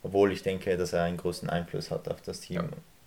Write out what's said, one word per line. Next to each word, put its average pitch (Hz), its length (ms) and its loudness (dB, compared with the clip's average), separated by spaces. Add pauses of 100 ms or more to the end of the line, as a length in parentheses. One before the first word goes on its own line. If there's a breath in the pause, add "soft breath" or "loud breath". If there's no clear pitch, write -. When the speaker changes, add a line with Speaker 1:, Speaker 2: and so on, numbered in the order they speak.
Speaker 1:
obwohl 98 280 6
ich 90 120 -4
denke, 95 340 0
dass 90 160 0
er 85 100 4
einen 87 140 0
großen - 320 -4
Einfluss - 420 -4
hat - 180 -4
auf - 120 -6
das - 200 -8
Team. 90 160 -6
Speaker 2:
Ja. 82 120 -2 (380)